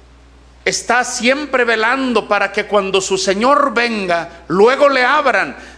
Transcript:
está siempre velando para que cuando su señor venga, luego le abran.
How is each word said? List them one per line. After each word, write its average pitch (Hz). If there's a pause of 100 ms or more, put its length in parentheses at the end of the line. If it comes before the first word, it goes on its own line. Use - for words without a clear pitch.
(640)
está 233
siempre 262
velando 233
para 202
que 208
cuando 196
su 190
señor 247
venga, 196
luego 247
le 262
abran. 240 (220)